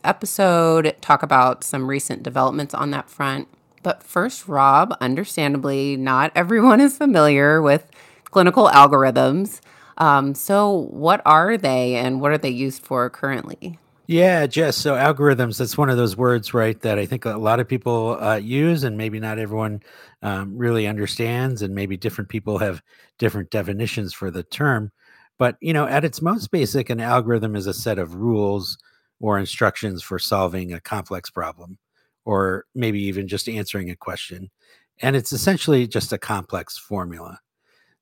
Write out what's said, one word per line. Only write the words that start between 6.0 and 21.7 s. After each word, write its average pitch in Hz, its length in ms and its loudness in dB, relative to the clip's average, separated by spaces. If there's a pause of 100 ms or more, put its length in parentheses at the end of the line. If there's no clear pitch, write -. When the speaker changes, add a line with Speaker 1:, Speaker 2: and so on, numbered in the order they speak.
Speaker 1:
everyone 220 480 6
is 277 160 2
familiar 151 640 6
with 147 280 2 (340)
clinical 185 420 6
algorithms. 139 920 6 (360)
Um, 139 380 2
so 202 360 0 (200)
what 165 340 0
are 165 320 6
they 127 380 0
and 127 260 -2
what 143 100 0
are 151 60 2
they 147 140 -4
used 131 320 -6
for 123 260 -2
currently? - 720 -8 (280)
Speaker 2:
Yeah, 170 400 4
Jess, 147 300 0
so 139 200 -2
algorithms, 135 600 2
that's 123 220 -4
one 143 100 4
of 127 80 2
those 113 180 2
words, 120 380 0
right, 113 300 0
that 107 160 0
I 98 80 -2
think 120 180 -6
a 110 140 -6
lot 113 200 2
of 117 100 -4
people, 117 520 -2
uh, 110 160 0
use 135 480 0
and 107 140 -4
maybe 110 200 -6
not 110 200 -6
everyone, 107 420 -4 (400)
um, 98 380 -6
really 117 280 0
understands, 117 760 -4
and 98 120 -6